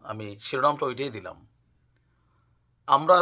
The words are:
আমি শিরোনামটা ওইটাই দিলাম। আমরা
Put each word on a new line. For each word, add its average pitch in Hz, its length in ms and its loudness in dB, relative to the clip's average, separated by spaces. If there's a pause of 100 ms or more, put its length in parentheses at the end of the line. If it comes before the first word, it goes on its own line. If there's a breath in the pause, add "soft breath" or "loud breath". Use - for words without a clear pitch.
(100)
আমি 107 160 -12 (200)
শিরোনামটা 147 400 -2
ওইটাই 131 300 -8
দিলাম। 90 200 -16 (1500)
আমরা 151 360 6